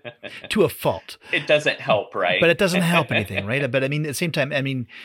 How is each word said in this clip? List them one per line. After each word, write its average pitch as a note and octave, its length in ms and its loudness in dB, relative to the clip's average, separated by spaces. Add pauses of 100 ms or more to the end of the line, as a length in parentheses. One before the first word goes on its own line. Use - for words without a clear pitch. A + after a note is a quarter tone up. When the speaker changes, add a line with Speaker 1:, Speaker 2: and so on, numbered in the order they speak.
(180)
Speaker 1:
<laughs> - 320 -14
Speaker 2:
to G#3 140 4
a D#3 60 4
fault. - 480 -4 (160)
Speaker 1:
It D#3 140 0
doesn't D3 340 2
help, G#2 340 0
right? F#2 240 2
Speaker 2:
But E3 100 6
it E3+ 80 4
doesn't F3+ 240 2
help E3+ 300 2
Speaker 1:
<laughs> - 0 -
Speaker 2:
anything, G2 340 -2
right? C3 240 0
But C3 140 2
I C3+ 60 0
mean, D3+ 160 -2
at - 20 -4
the C#3+ 60 -6
same E3+ 180 -2
time, D3 220 -2
I C3+ 80 0
mean, C3 260 -4 (180)